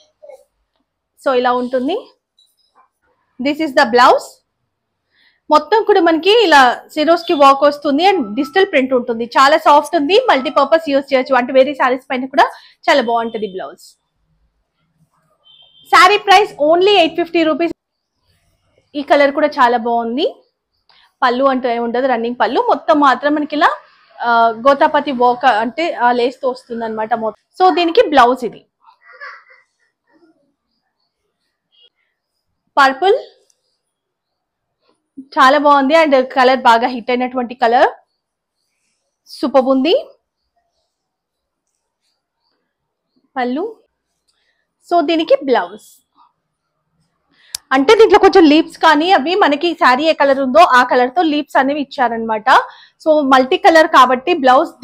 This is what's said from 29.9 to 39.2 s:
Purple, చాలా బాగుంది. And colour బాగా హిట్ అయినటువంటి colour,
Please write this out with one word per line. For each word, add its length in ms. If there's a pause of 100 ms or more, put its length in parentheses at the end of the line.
Purple, 380 (2250)
చాలా 300
బాగుంది. 360
And 120 (240)
colour 300
బాగా 280
హిట్ 180
అయినటువంటి 500
colour, 260 (1500)